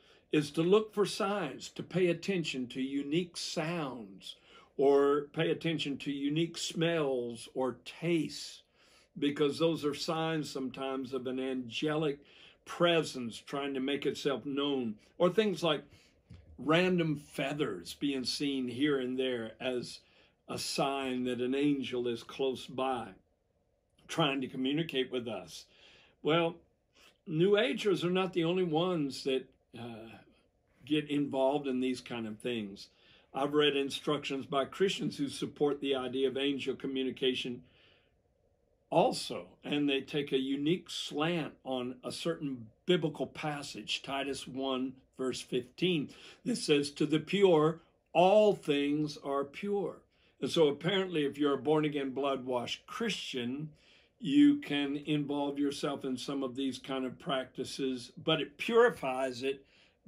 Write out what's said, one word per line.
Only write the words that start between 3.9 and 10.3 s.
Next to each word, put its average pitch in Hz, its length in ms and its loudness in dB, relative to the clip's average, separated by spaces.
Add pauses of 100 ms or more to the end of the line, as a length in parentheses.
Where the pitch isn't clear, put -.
or 143 560 6
pay 165 180 0
attention 147 460 -2
to 139 160 -6
unique 151 460 0
smells 135 960 0
or 127 300 -2
tastes, - 800 -2 (560)
because 143 400 2
those 156 260 2
are 147 100 0
signs 160 560 -2